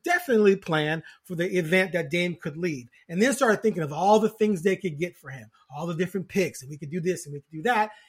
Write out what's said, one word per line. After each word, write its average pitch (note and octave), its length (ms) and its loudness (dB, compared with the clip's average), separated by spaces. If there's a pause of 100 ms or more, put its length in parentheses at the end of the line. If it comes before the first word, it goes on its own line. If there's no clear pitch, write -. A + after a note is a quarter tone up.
definitely A#3 500 4
planned D#3 480 -2 (220)
for F3+ 100 -10
the F3+ 220 -2
event F3+ 340 2
that D#3+ 180 -2
Dame F3 260 -2
could D3+ 200 -10
leave. D3+ 320 -6 (220)
And E3+ 120 -2
then B3 120 4
started A3 280 2
thinking F3+ 220 0
of C#3+ 80 -4
all F#3+ 280 4
the G#3 100 4
things G#3+ 320 0
they F#3+ 160 2
could F3 200 -6
get F3 200 -6
for C#3+ 120 -20
him, B2 200 -16 (260)
all D#3+ 120 -8
the E3+ 80 -6
different F3+ 340 -4
picks, F3+ 320 -2
and B2+ 80 -18
we D3+ 80 -14
could C#3+ 120 -14
do F3 120 -6
this F3 240 -4
and C#3+ 80 -14
we C#3+ 80 -12
could - 100 -20
do D#3+ 120 -10
that. A3 280 0 (180)